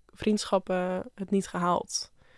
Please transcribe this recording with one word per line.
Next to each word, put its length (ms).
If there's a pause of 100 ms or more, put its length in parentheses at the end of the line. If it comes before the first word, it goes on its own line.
(140)
vriendschappen 880 (120)
het 140
niet 180
gehaald. 640 (260)